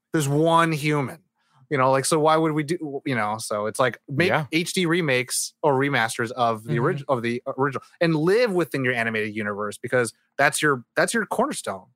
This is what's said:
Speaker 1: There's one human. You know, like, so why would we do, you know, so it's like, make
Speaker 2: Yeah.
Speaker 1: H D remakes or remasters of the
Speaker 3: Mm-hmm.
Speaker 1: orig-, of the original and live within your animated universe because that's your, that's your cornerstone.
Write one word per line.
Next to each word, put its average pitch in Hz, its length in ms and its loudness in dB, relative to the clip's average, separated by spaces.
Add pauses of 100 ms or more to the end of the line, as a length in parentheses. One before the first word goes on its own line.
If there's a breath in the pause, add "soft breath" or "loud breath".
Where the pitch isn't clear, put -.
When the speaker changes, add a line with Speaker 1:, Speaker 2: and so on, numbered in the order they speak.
(120)
Speaker 1:
There's 151 160 0
one 165 440 4
human. 147 460 -2 (520)
You 151 60 0
know, 131 140 4
like, 135 160 2
so 165 120 2
why 156 200 4
would 160 140 2
we 151 100 0
do, 147 420 -6
you 135 100 -2
know, 107 240 -2
so 104 280 -4
it's 107 120 -6
like, 127 200 0 (100)
make 147 200 0
Speaker 2:
Yeah. 143 220 0
Speaker 1:
H 165 220 -2
D 185 140 0
remakes 151 680 0 (100)
or 147 120 4
remasters 127 560 0
of 117 340 0
the 117 120 -2
Speaker 3:
Mm-hmm. 117 60 0
Speaker 1:
orig-, 143 260 -2
of 127 140 0
the 120 200 -4 (160)
original 131 240 -2 (180 soft breath)
and 165 160 4
live 202 360 2
within 160 300 -2
your 127 120 0
animated 110 420 -2
universe 104 400 -6
because 120 380 -2 (240)
that's 143 240 2
your, 139 220 0 (120)
that's 170 160 0
your 226 140 -2
cornerstone. 110 580 -4 (120)